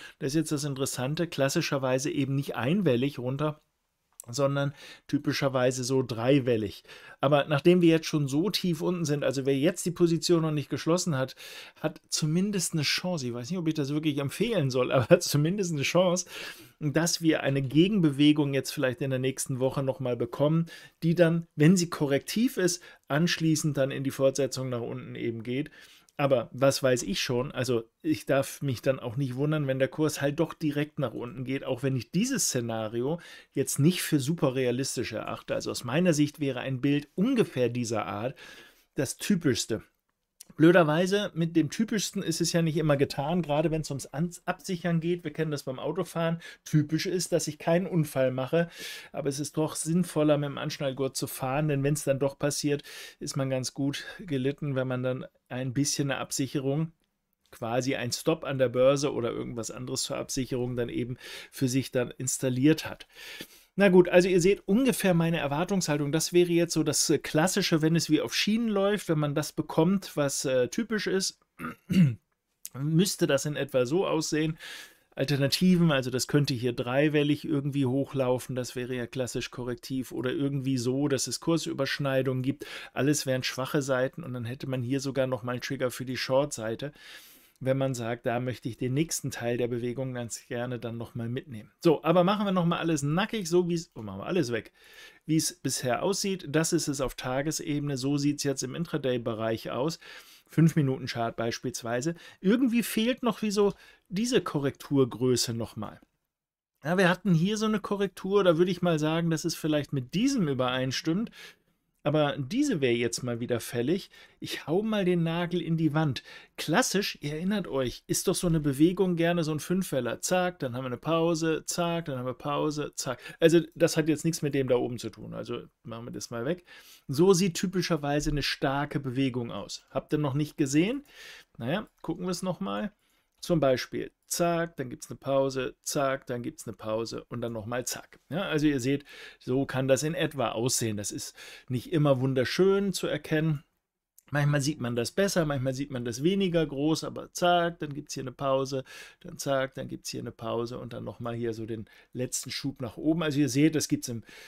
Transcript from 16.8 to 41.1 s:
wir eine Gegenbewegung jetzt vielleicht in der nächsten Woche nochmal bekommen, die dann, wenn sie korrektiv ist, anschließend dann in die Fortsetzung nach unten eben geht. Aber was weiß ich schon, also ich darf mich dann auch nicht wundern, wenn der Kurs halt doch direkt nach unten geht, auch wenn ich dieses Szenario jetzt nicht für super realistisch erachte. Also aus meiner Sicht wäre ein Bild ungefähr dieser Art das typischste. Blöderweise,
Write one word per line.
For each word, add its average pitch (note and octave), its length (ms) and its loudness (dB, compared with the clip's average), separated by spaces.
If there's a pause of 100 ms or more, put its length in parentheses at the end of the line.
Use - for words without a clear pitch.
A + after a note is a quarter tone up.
wir D#3+ 200 4
eine C#3 200 0
Gegenbewegung D3 920 4
jetzt C3+ 180 -2
vielleicht C3 300 -2
in C3+ 80 -2
der C3 80 0
nächsten C3 420 -2
Woche C3 220 0
nochmal C3 340 -2
bekommen, D3 500 2 (360)
die E3 120 2
dann, E3+ 320 4 (100)
wenn D#3 200 8
sie E3+ 140 0
korrektiv D3 640 0
ist, F3+ 260 0 (260)
anschließend D#3+ 680 2
dann C3+ 140 2
in C3+ 140 -6
die C3+ 60 -2
Fortsetzung C3 580 0
nach B2 120 -4
unten B2 340 -8
eben A#2 280 -4
geht. B2+ 280 -4 (520)
Aber C3 300 2
was C3 300 2
weiß B2 220 4
ich - 160 -4
schon, B2+ 320 -2
also A#2+ 320 -2 (180)
ich D#3 240 -2
darf C#3 340 0
mich C3+ 220 -4
dann C3+ 180 0
auch A#2 160 -8
nicht C3 200 -2
wundern, D3 300 0
wenn C3 120 0
der C3 100 2
Kurs D3+ 320 0
halt D3 200 -2
doch D#3+ 120 0
direkt D3 460 -4
nach C3 160 -2
unten A#2+ 300 -8
geht, C3+ 200 -4
auch C3 180 -4
wenn C3+ 140 2
ich A#2 140 -4
dieses A3+ 380 0
Szenario A#2 720 -2 (360)
jetzt - 240 -2
nicht E3 240 4
für D3+ 180 2
super C#3+ 340 0
realistisch B2 580 -2
erachte. - 420 -6
Also A2+ 160 -4
aus G#2 140 -8
meiner D#3+ 280 2
Sicht D3 260 2
wäre C3+ 220 -4
ein B2+ 200 -4
Bild C#3+ 340 0
ungefähr F#3+ 560 2
dieser A2+ 360 -2
Art G#2 280 -6 (600)
das - 220 -4
typischste. C3 640 0 (760)
Blöderweise, F3 800 4